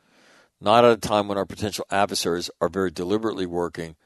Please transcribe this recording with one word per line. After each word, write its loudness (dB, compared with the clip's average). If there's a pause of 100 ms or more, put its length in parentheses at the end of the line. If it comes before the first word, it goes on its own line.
(600)
Not 6
at 6
a -8
time 2
when -2
our -2
potential -8
adversaries -2 (100)
are 0
very -2
deliberately -4
working -6 (120)